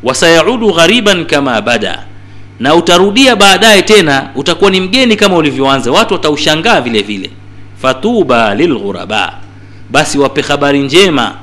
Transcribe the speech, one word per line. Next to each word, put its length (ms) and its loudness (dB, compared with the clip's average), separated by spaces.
"Wasayaudu 680 2
ghariban 520 2
kama 360 -2
bada," 440 -4
na 160 2
utarudia 600 2
baadaye 460 4
tena 540 2
utakuwa 360 0
ni 100 0
mgeni 340 0
kama 200 2
ulivyoanza, 560 0
watu 220 0
wataushangaa 680 0
vile 200 -2
vile. 280 -8
"Fatuba 760 0
lilghuraba," 760 -4
basi 280 0
wape 220 0
habari 380 0
njema 640 0